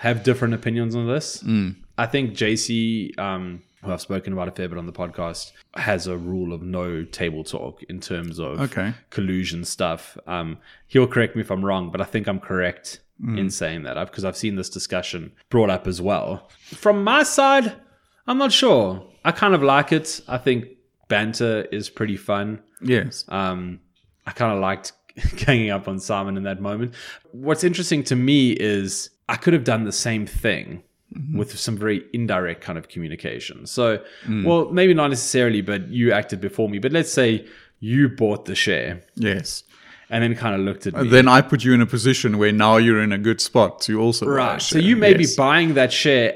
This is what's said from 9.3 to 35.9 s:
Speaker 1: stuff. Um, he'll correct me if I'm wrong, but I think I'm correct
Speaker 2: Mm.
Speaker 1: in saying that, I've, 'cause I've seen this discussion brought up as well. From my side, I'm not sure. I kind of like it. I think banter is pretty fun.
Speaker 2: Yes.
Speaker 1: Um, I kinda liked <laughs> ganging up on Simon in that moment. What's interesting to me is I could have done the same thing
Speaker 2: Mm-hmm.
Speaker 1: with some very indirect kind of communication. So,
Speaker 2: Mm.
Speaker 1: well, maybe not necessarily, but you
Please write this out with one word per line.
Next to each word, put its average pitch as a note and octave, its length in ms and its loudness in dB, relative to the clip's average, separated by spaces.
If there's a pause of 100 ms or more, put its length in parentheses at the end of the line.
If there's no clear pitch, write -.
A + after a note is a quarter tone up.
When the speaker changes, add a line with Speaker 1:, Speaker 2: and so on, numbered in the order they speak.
Speaker 1:
stuff. - 540 -6 (100)
Um, E2 300 -8 (300)
he'll B2+ 200 4
correct A#2+ 280 0
me A2+ 60 -4
if - 80 -6
I'm F#2+ 160 -4
wrong, F#2+ 240 -2
but F#2 120 -6
I - 20 -2
think G#2 240 -6
I'm G2 120 -4
correct - 600 -6 (240)
Speaker 2:
Mm. A2+ 140 -4
Speaker 1:
in F#2+ 120 -2
saying E2 340 -6
that, C2 140 -8
I've, F2+ 140 -8
'cause F#2+ 140 -8
I've F#2 120 -6
seen G#2 200 -4
this F#2 120 -6
discussion F2+ 600 -8 (180)
brought A2 200 4
up F#2+ 180 -2
as F2 140 -4
well. F#2 480 -4 (260)
From G#3 280 2
my C4 200 4
side, C4+ 500 4 (540)
I'm B3 100 -2
not C4+ 140 0
sure. G#2+ 500 2 (240)
I E3 60 0
kind G3 240 2
of C#3+ 80 2
like C#3 280 4
it. D#3 360 -2
I B2+ 100 -6
think A#2+ 280 0 (420)
banter A2 640 0
is G#2 180 -8
pretty G#2 280 -4
fun. G#2 420 -4 (220)
Speaker 2:
Yes. B2 480 -2
Speaker 1:
Um, F#2 500 -6 (480)
I - 40 -12
kinda A2+ 240 -2
liked F#2+ 360 -4 (240)
<laughs> - 220 -4
ganging A#2 340 2
up G2 160 -4
on F#2+ 120 -6
Simon G2 380 -4
in G2 60 -6
that G2 180 -6
moment. G#2+ 320 -6 (380)
What's C#3+ 320 -2
interesting F3 400 0
to B2+ 120 0
me B2+ 360 4
is G2 580 -2 (180)
I A2 80 -2
could E3 180 2
have C#3+ 100 2
done A2+ 220 0
the G2+ 80 -6
same A2 320 -2
thing F2+ 580 -4 (340)
Speaker 2:
Mm-hmm. C#3+ 220 -4
Speaker 1:
with G#2 180 -4
some A2+ 180 -4
very G#2 280 -2 (100)
indirect F#2+ 480 -2
kind E2+ 160 -10
of D#2+ 100 -14
communication. D#2 800 -10
So, A2+ 340 0 (280)
Speaker 2:
Mm. G#2+ 180 -2
Speaker 1:
well, E3+ 260 2
maybe F3+ 220 6
not D3+ 140 2
necessarily, A#2+ 540 0
but F#2+ 280 -4
you A#2+ 220 2